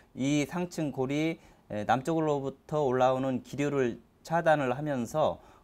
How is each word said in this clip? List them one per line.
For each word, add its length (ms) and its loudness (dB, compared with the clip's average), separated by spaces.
이 340 0
상층 440 -4
골이, 480 -2
에, 140 -4
남쪽으로부터 1000 0
올라오는 580 2
기류를 560 -2
차단을 560 2
하면서, 640 -2